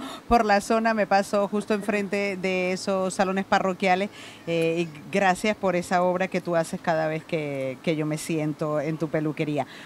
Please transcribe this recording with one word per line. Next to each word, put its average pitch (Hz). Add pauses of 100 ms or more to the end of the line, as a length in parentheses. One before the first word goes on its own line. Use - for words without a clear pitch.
(280)
por 233
la 202
zona, 226
me 208
paso 202
justo 208
enfrente 202
de 185
esos 185
salones 190
parroquiales, 190 (360)
eh, 165
y 151
gracias 196
por 185
esa 175
obra 180
que 185
tú 175
haces 165
cada 160
vez 156
que, 139
que 165
yo 151
me 151
siento 151
en 156
tu 160
peluquería. 151 (180)